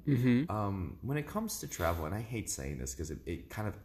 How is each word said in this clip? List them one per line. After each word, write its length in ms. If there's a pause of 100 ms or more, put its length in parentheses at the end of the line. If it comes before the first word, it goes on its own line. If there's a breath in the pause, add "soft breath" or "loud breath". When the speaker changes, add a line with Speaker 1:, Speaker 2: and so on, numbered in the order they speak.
Speaker 1:
Mm-hmm. 440
Speaker 2:
Um, 500
when 160
it 80
comes 360
to 60
travel, 380
and 80
I 80
hate 280
saying 300
this 140
'cause 180
it, 140
it 240
kind 180
of 180